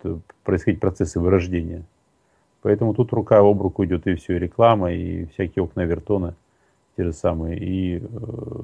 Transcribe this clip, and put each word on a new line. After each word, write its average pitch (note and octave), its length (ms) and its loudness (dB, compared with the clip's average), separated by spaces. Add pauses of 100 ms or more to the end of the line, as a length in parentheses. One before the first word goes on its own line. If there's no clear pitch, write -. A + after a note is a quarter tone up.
э, E2+ 120 -6 (280)
происходить F#2+ 340 0
процессы F2+ 400 -2
вырождения. E2+ 640 0 (800)
Поэтому G#2+ 320 2
тут A#2+ 200 0
рука A2 260 4
об G2+ 220 6
руку F#2+ 240 -2
идёт F2 220 -2
и F#2 80 2
всё, F2 200 -4
и F2 40 0
реклама, F#2+ 540 2
и F2 400 -6
всякие F#2 300 -2
окна F2 220 -4
Вертона, E2+ 500 -2 (640)
те F#2 80 -2
же E2 80 -4
самые, E2 460 -4
и, F2+ 400 -4
э, - 20 -14 (640)